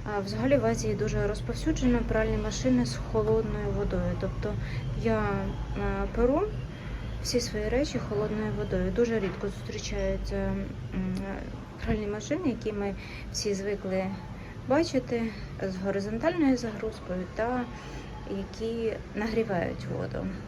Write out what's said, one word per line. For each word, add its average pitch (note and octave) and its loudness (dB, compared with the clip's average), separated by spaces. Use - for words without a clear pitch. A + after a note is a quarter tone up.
А, G#3 -2
взагалі A3 4
в A3+ 4
Азії A3 2
дуже G#3 2
розповсюджено A#3+ 2
пральні A3 4
машини A#3+ 4
з - -2
холодною G#3+ 4
водою. F3+ 2
Тобто F#3+ -2
я, A3 4
е, G3 0
перу C4 6
всі B3 2
свої G#3+ -2
речі B3+ 2
холодною G#3+ 0
водою. F#3+ 0
Дуже A3+ 4
рідко G3 -2
зустрічаються, G3 -2
м, F#3+ -2
пральні G#3+ 2
машини, C#4+ -2
які G#3+ -2
ми G3+ -2
всі G3+ -2
звикли F#3+ 0
бачити, B3+ 2
з F#3+ -2
горизонтальною A3+ 2
загрузкою G#3+ -4
та A#3+ 0
які A3 -2
нагрівають G#3+ 0
воду. - -2